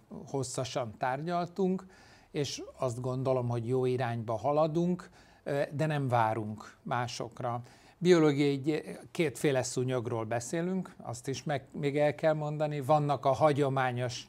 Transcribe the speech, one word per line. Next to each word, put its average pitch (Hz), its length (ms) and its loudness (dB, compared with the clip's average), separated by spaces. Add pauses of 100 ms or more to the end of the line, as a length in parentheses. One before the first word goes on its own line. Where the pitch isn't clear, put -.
(280)
hosszasan 127 720 -4
tárgyaltunk, 175 880 -2 (460)
és 147 320 -4 (140)
azt 127 240 -2
gondolom, 127 460 0
hogy 117 200 -2
jó 127 180 2
irányba 117 500 0
haladunk, 156 720 2 (340)
ö, 143 180 -2 (100)
de 151 140 -2
nem 147 220 0
várunk 110 760 0
másokra. 123 800 -4 (360)
Biológiai 151 580 6
gy-, 143 440 -4 (120)
kétféle 143 520 2
szúnyogról 120 640 -2
beszélünk, 170 760 -4
azt - 260 -10
is 131 160 -4
meg, 143 280 -4
még 143 260 -2
el 147 180 4
kell 156 180 4
mondani. 151 480 -4
Vannak 147 440 2
a 135 60 4
hagyományos 131 960 2